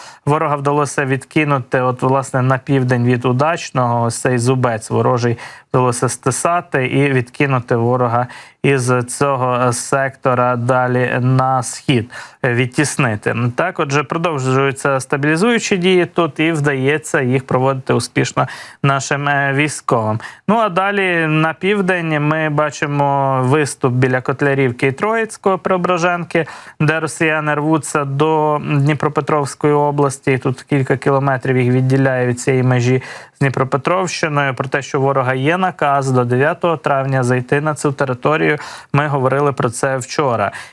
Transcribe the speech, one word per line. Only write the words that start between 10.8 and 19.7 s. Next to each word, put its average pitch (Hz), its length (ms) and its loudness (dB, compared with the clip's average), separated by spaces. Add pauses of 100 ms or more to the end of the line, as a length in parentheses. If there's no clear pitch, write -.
на 131 420 2
схід, 123 480 -2 (320)
е, 123 100 0
відтіснити. 123 840 -2 (200)
Так, 175 240 -2
отже, 147 240 0
продовжуються 139 960 0
стабілізуючі 165 800 0
дії 180 280 4
тут 233 340 -2
і 160 120 2
вдається 143 720 0
їх 127 240 0
проводити 131 480 0
успішно 135 540 -2 (360)
нашим, 139 460 0
е, 139 240 2
військовим. 120 640 0 (280)